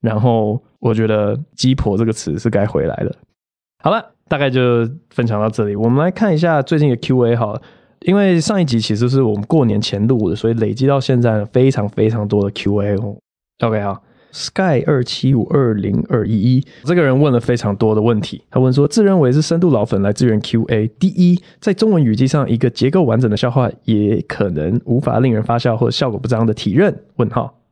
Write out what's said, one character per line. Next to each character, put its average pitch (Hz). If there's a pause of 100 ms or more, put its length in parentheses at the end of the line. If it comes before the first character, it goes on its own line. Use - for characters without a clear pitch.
然 110
后 113 (180)
我 117
觉 110
得 107 (160)
“鸡 131
婆” 107
这 113
个 113
词 80
是 110
该 101
回 80
来 -
了。 - (680)
好 -
了， 214 (220)
大 160
概 139
就 123 (240)
分 123
享 110
到 107
这 110
里。 104
我 107
们 131
来 180
看 190
一 -
下 160
最 156
近 147
的 123
Q 131
A 117
好 107
了， 117 (400)
因 175
为 190
上 202
一 170
集 123
其 107
实 113
是 135
我 113
们 101
过 156
年 104
前 101
录 113
的， 87
所 110
以 -
累 107
积 127
到 135
现 127
在 110
非 131
常 107
非 107
常 110
多 101
的 101
Q 101
A 101
哦。 101 (440)
OK， 110
好。 101 (300)
Sky 170
二 139
七 135
五 113
二 131
零 101
二 110
一 104
一 123 (200)
这 165
个 175
人 135
问 143
了 120
非 120
常 101
多 110
的 107
问 113
题， -
他 -
问 127
说 143
，“自 220
认 196
为 135
是 143
深 165
度 175
老 107
粉 101
来 101
支 127
援 110
Q 113
A。 110 (100)
第 190
一， 175 (220)
在 202
中 220
文 175
语 113
境 127
上， 135
一 113
个 120
结 123
构 175
完 113
整 127
的 104
笑 120
话 123 (140)
也 104
可 101
能 82
无 120
法 110
令 127
人 110
发 117
笑 120
或 117
效 131
果 104
不 123
彰 117
的 110
体 -
认？” 170 (200)
问 117
号。 - (120)